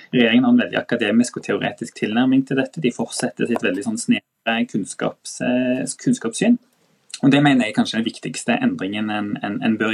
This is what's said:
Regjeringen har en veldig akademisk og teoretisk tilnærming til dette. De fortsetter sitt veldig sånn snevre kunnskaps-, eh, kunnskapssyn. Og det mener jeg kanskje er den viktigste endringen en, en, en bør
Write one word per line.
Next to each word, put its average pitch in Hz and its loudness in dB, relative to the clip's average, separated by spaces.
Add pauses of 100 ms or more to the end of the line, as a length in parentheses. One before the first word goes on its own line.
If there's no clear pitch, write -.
(140)
Regjeringen 120 4
har 120 4
en 120 4
veldig 104 -4
akademisk 113 0
og - -8
teoretisk - -4
tilnærming 131 2
til 135 -2
dette. - -8
De 123 0
fortsetter 120 -4
sitt 117 -2
veldig 98 -2
sånn 110 -4
snevre - -2 (140)
kunnskaps-, - -8
eh, 127 0 (160)
kunnskapssyn. 139 2 (640)
Og 139 6
det 143 6
mener 131 4
jeg 107 -6
kanskje 110 0
er 113 0
den 113 -2
viktigste - -4
endringen 104 -2
en, 104 -4 (100)
en, 104 -4
en 113 2
bør 110 2